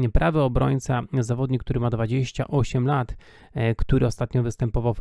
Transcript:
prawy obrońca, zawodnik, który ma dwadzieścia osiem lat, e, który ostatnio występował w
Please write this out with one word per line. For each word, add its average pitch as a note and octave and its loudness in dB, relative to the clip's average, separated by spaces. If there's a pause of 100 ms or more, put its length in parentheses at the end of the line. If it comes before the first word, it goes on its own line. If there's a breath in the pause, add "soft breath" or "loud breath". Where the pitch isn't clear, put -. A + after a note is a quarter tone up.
(120)
prawy D#3+ 4
obrońca, C3 0 (180)
zawodnik, B2 -2
który B2+ -2
ma A#2+ 0
dwadzieścia A#2 -2
osiem B2+ 0
lat, C3+ 0 (380 loud breath)
e, A2+ 0
który C3 2
ostatnio A#2+ -2
występował A#2 -2
w - -8